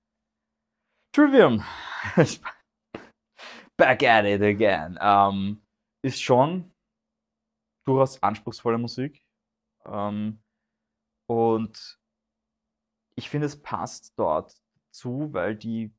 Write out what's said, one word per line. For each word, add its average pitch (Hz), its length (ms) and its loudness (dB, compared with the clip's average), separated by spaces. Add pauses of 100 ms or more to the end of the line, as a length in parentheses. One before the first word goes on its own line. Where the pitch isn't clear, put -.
(1160)
Trivium, 214 480 6 (540)
<laughs> - 1600 -6
back 131 260 4
at 110 220 6
it 101 160 0
again, 98 580 0
ähm, 101 600 2 (420)
ist 131 180 -6
schon 151 520 0 (1120)
durchaus 135 340 0
anspruchsvolle 120 560 -4
Musik. 123 480 -10 (600)
Ähm, 104 580 -8 (840)
und 113 680 -2 (1200)
ich - 120 -12
finde, 147 180 -4
es 143 140 -12
passt - 580 -10
dort 85 420 -4 (300)
zu, 139 400 -10
weil 95 240 -4
die, 113 440 -10